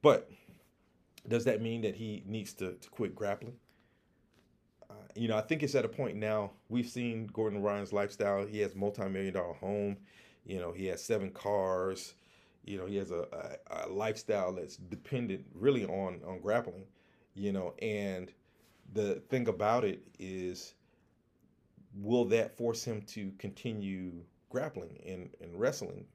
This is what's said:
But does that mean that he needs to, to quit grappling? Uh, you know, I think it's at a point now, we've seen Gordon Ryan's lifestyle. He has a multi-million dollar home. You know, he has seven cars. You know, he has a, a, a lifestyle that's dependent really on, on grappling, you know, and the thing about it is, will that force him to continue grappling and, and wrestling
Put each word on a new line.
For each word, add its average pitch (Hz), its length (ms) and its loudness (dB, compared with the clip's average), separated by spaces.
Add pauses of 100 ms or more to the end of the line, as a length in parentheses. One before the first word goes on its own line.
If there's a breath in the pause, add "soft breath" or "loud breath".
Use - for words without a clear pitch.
But - 280 10 (960 loud breath)
does 117 180 4
that 113 160 4
mean 113 200 -2
that 107 140 0
he 110 300 -6
needs 104 300 -6
to, 90 180 -4
to - 160 -16
quit - 260 -2
grappling? 107 380 -2 (1400 soft breath)
Uh, - 60 -16 (200)
you 117 120 0
know, 107 100 4
I - 40 4
think 160 200 0
it's 143 140 0
at 127 100 4
a 110 40 0
point 127 260 -4
now, 107 340 2 (200)
we've 120 200 0
seen 117 420 -2
Gordon 107 300 0
Ryan's 101 320 0
lifestyle. 101 540 2
He 107 120 -4
has 101 140 2
a 95 40 -8
multi-million 98 580 0
dollar 87 180 0
home. 101 440 0 (480 loud breath)
You 95 140 -4
know, 87 120 -2
he 92 160 -4
has 85 160 -2
seven 98 260 2
cars. 95 880 0 (500 soft breath)
You 101 140 -6
know, 92 80 -6
he 101 80 -2
has 98 160 -2
a, 87 160 -2 (420)
a, 80 160 -4
a - 40 -8
lifestyle 104 640 0
that's 85 240 -8
dependent 95 760 -4
really 120 320 4
on, 92 400 -2
on 92 140 -6
grappling, 98 460 0 (500 soft breath)
you 98 160 0
know, 92 280 -2
and 98 520 -2 (640 soft breath)
the 101 360 2
thing 123 180 2
about 110 360 4
it 98 180 0 (160)
is, 92 560 -6 (1300 soft breath)
will 117 240 4
that 110 300 4
force 117 280 0
him 107 180 -4
to 101 380 -8
continue 98 720 -4 (380)
grappling 92 560 -6
and, 90 240 -8 (120)
and 85 180 -12
wrestling 98 560 -2